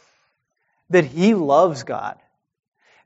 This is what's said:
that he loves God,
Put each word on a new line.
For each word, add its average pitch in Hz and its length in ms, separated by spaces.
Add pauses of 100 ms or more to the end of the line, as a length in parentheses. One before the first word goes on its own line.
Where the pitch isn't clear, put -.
(920)
that 170 140
he 170 300
loves 156 480
God, 104 360 (880)